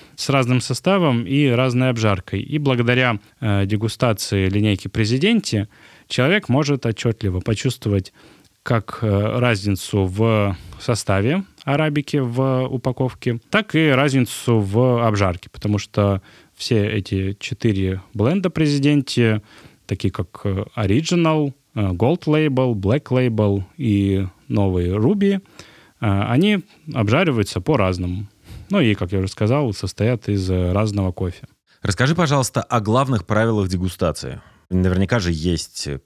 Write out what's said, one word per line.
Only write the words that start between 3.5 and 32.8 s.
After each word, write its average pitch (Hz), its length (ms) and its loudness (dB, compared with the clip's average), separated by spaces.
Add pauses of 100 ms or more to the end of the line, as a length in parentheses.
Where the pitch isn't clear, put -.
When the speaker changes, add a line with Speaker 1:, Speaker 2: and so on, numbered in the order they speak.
Speaker 1:
дегустации 104 800 -2
линейки 104 400 0
«Президенти» 123 800 0 (400)
человек 170 420 0
может 139 360 0
отчётливо 107 560 -2
почувствовать 107 720 -2 (480)
как, - 400 -2
э, 107 380 0
разницу 104 640 0
в 104 500 0 (240)
составе 117 640 0 (200)
арабики 147 540 -2
в 131 500 0
упаковке, 123 720 -4 (100)
так 214 260 -2
и 160 140 4
разницу 127 680 2
в 117 460 2
обжарке, 101 440 0
потому 104 300 -2
что 98 420 0 (340)
все 104 320 0
эти 98 520 -4
четыре 95 640 -2 (120)
бленда 165 380 0
«Президенти», 143 880 2 (460)
такие 95 240 -2
как, - 320 -10
э, 98 220 -2 (100)
Original, 156 800 2 (200)
э, 101 160 -2
Gold 113 360 0
Label, 139 500 2
Black 101 300 0
Label 110 580 0 (140)
и 98 500 2 (200)
новый 95 420 0
Ruby, 196 500 2
э, - 20 -10 (580)
они 117 600 2 (340)
обжариваются 120 640 2
по-разному. 92 680 0 (420)
Ну 196 100 2
и, 110 160 4
как 87 160 -6
я 98 80 0
уже 95 80 -2
сказал, 113 460 0
состоят 104 560 -2
из, 98 200 -2
э, 90 220 0
разного 101 400 0
кофе. - 360 -8 (340)
Speaker 2:
Расскажи, 127 340 0
пожалуйста, 143 460 0
о 120 180 -2
главных 117 460 0